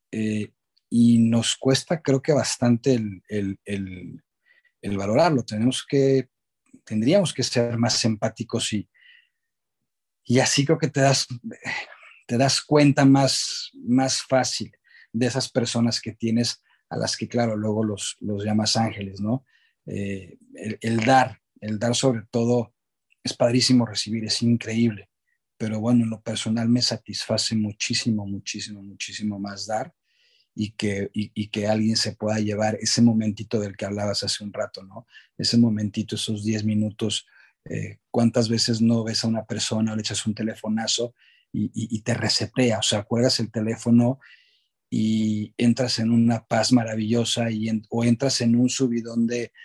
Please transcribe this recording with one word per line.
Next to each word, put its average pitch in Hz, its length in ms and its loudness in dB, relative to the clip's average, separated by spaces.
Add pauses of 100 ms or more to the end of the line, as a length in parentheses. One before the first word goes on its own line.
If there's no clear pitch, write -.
(120)
Eh, 107 400 -4 (380)
y 117 300 6
nos 117 360 2
cuesta, 135 460 0
creo 135 180 2
que 156 140 0
bastante 120 640 2
el, 104 320 -4
el, 101 360 -4
el, 92 600 -10 (580)
el 101 160 -4
valorarlo. 120 460 2
Tenemos 113 440 -2
que, 135 420 2 (540)
tendríamos 139 480 2
que - 120 -4
ser 120 340 0
más 113 280 0
empáticos 110 680 -2
y, 101 160 -6 (1300)
y 123 160 4
así 139 260 2
creo 160 140 2
que 151 100 -2
te 139 120 0
das, 135 260 2 (1000)
te 120 140 -2
das 135 220 2
cuenta 143 440 6
más, - 720 4
más 127 480 0
fácil 123 480 -2 (420)
de 120 140 0
esas 127 240 -2
personas 117 500 0
que - 120 -10
tienes, 117 500 -2 (260)
a - 80 -6
las 107 180 -4
que, 107 120 -8
claro, 117 280 -2
luego 107 280 -2
los, 104 360 -4
los 101 240 -4
llamas 107 340 0
ángeles, 101 440 -4
¿no? 113 240 -2 (400)
Eh, 98 540 -8 (160)
el, 107 260 -10
el 113 240 0
dar, 127 340 4 (220)
el 107 160 -6
dar 117 160 0
sobre 117 380 0
todo, 117 420 0 (500)
es - 120 -6
padrísimo 123 500 4
recibir, 107 400 -6
es - 160 -4
increíble, 113 680 0 (460)
pero 110 240 -6
bueno, 120 240 4
en 113 60 0
lo 110 120 -8
personal 113 460 -2
me 120 140 4
satisface - 720 -4
muchísimo, 107 720 -2
muchísimo, 101 560 -10
muchísimo 101 560 -8
más 101 300 -10
dar 113 260 -4 (640)
y 107 160 -4
que, 101 420 -4
y, 104 200 -6
y 107 140 -6
que 104 200 -4
alguien 110 280 2
se 113 200 -2
pueda 107 240 -2
llevar 107 420 -2
ese - 200 0
momentito 110 580 2
del 101 180 -6
que - 80 -8
hablabas 104 380 -4
hace 104 200 -6
un 101 80 -10
rato, 101 320 -10
¿no? 98 240 -20 (300)
Ese 113 200 0
momentito, 107 580 0
esos 104 280 -6
diez 107 220 -2
minutos, 107 640 -2 (380)
eh, 104 340 -10 (120)
¿cuántas 117 380 2
veces 113 320 0
no 117 220 4
ves 110 200 -4
a 117 40 0
una 113 180 -2
persona 110 480 -2
o - 20 -6
le 110 60 -4
echas 104 240 -6
un 107 80 0
telefonazo 110 800 -4 (400)
y, 107 120 -2
y, 113 300 -6
y 104 60 -8
te - 120 -2
resetea? 117 640 0
O - 40 -4
sea, 104 200 0
cuelgas 120 360 2
el 104 120 -4
teléfono 120 680 2 (720)
y 110 680 0
entras 120 420 2
en 113 120 0
una 117 340 2
paz 113 280 2
maravillosa 113 800 0
y 110 180 -2
en-, 110 200 -2
o 117 140 0
entras 120 380 2
en 117 140 4
un 123 140 4
subidón 117 580 0
de, 120 260 -4 (120)